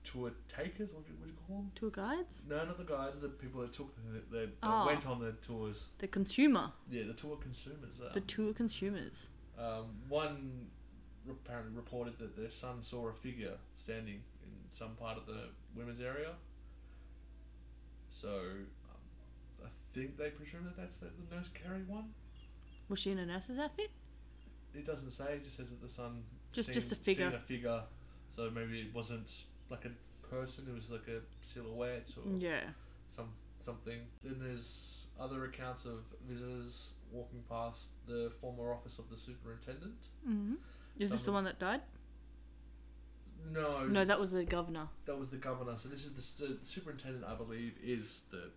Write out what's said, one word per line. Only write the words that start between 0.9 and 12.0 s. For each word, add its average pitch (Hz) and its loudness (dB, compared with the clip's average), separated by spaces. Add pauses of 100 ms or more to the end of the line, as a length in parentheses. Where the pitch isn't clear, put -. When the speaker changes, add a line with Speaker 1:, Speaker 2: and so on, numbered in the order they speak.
Speaker 1:
what 156 -8
do 160 -10
you, 156 -8
what 160 -6
do 160 -6
you 156 -10
call 196 -2
them? 202 -2
Speaker 2:
Tour 220 2
guides? 269 2 (140)
Speaker 1:
No, 151 4
not 170 0
the 180 -4
guides, 143 2
the 143 0
people 127 -4
that 120 -2
took 139 -4 (180)
the, 113 -2 (180)
the, - 4
that 101 -2 (120)
Speaker 2:
Oh. 214 10
Speaker 1:
went 147 8
on 120 2
the 113 2 (140)
tours. 110 0 (120)
Speaker 2:
The 196 0
consumer. 196 10 (180)
Speaker 1:
Yeah, 123 2
the 117 -2
tour 151 -2
consumers. 131 -6
Um, 120 -6
Speaker 2:
The 202 6
tour 214 4
consumers. 202 2 (280)
Speaker 1:
um, 113 2 (220)
one 139 2 (580)
re-, 131 -6 (120)
apparently 113 -4
reported 120 -2